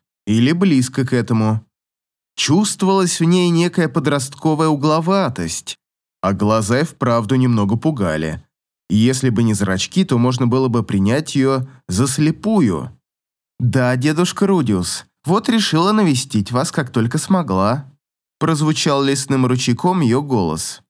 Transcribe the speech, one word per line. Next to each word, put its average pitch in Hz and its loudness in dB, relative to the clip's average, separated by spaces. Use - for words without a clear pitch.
или 117 2
близко 139 0
к 131 -6
этому. 110 0
Чувствовалась 196 0
в 165 2
ней 175 4
некая 170 0
подростковая 151 0
угловатость, 151 -2
а 98 0
глаза 107 0
и 156 0
вправду 117 -2
немного 117 2
пугали. 82 -4
И - 2
если 127 2
бы 120 0
не 110 2
зрачки, 98 -2
то 135 0
можно 123 0
было 131 0
бы 117 0
принять 104 -2
её 135 0
за 107 0
слепую. 151 0
«Да, 123 0
дедушка 156 0
Рудиус, 120 0
вот 180 0
решила 202 2
навестить 131 0
вас, 127 -2
как 139 -4
только 120 0
смогла», 139 0
прозвучал 156 0
лесным 139 0
ручейком 127 0
её 123 2
голос. 95 -4